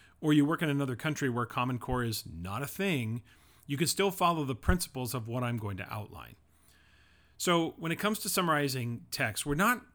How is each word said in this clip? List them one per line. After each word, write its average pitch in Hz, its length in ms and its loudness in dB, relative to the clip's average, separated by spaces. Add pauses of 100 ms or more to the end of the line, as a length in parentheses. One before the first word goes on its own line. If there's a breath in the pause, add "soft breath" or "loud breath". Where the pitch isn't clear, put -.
(220 loud breath)
or 156 100 4
you 147 140 8
work 160 160 0
in 156 80 2
another 135 260 0
country 147 320 -2
where 120 160 0
Common 123 340 -2
Core 123 240 -2
is 113 240 -4
not 92 360 -6
a 139 40 -4
thing, 127 540 -2 (460 loud breath)
you 139 100 -4
can 156 100 2
still 196 240 2
follow 170 340 2
the 131 100 -2
principles 131 580 0
of 113 160 -6
what 123 140 -2
I'm 120 160 -2
going 101 180 -6
to 95 160 -10
outline. 92 440 -12 (1000 soft breath)
So 170 420 2
when 165 140 -2
it 160 60 -2
comes 214 220 0
to - 80 -6
summarizing 139 800 2
text, 113 340 -2
we're 143 100 0
not 208 280 4 (120)